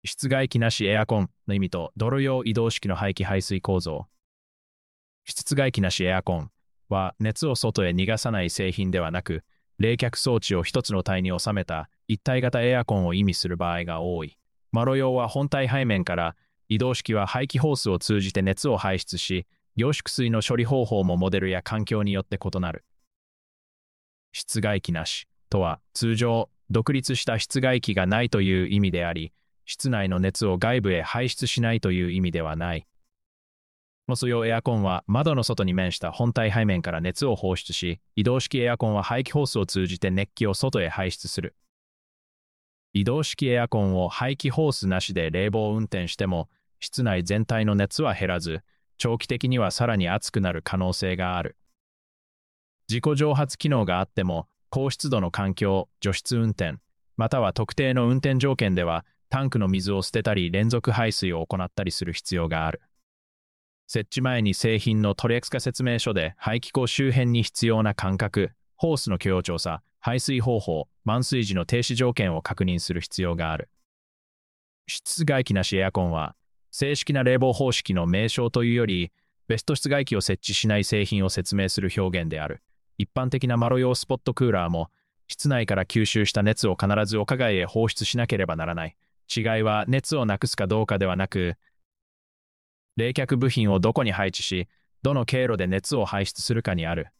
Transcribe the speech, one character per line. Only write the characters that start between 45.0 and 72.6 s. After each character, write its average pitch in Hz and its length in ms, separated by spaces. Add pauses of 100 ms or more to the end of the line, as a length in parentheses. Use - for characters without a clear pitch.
し - 140
で 80 160
冷 95 200
房 107 260
運 110 80
転 90 240
し - 80
て 101 100
も、 87 220 (320)
室 - 240
内 95 180
全 104 240
体 110 180
の 104 120
熱 101 260
は 123 100
減 92 180
ら 87 100
ず、 82 220 (360)
長 117 180
期 - 120
的 123 200
に 127 120
は 95 100
さ 120 160
ら 117 80
に 92 140
暑 98 240
く 110 80
な 92 120
る 82 100
可 - 140
能 92 160
性 92 220
が 90 240
あ 85 40
る。 - 140 (1300)
自 120 120
己 151 160
蒸 151 160
発 139 260
機 151 100
能 123 160
が 92 160
あ - 20
っ - 60
て 95 160
も、 82 240 (220)
高 135 200
湿 - 180
度 120 120
の 87 100
環 98 240
境、 98 340 (120)
除 101 120
湿 - 240
運 113 140
転、 85 280 (380)
ま 113 120
た 135 120
は 98 120
特 - 240
定 131 180
の 120 140
運 131 100
転 135 200
条 135 180
件 98 180
で 90 80
は、 82 240 (220)
タ 135 160
ン 131 60
ク 113 100
の 98 80
水 95 240
を 95 100
捨 - 80
て 110 140
た 107 100
り、 87 160
連 104 180
続 120 220
排 113 220
水 92 200
を 82 140
行 92 120
っ 90 120
た 98 140
り 87 80
す - 120
る 85 80
必 - 220
要 85 140
が 80 180
あ 80 60
る。 - 100 (1120)
設 107 160
置 - 120
前 127 220
に 101 120
製 113 240
品 107 240
の 101 140
取 117 180
扱 120 240
説 131 240
明 120 160
書 110 160
で 82 220
排 113 240
気 - 100
口 127 160
周 135 240
辺 123 200
に 117 120
必 - 240
要 110 160
な 104 100
間 95 240
隔、 101 360 (240)
ホ 165 160
ー 143 40
ス - 140
の 92 80
許 98 120
容 92 120
調 85 160
査、 82 240 (160)
排 120 220
水 131 200
方 113 200
法、 80 280 (160)
満 117 200
水 123 200
時 98 120
の 85 100
停 120 140
止 120 160
条 123 180
件 90 220
を 80 40
確 - 220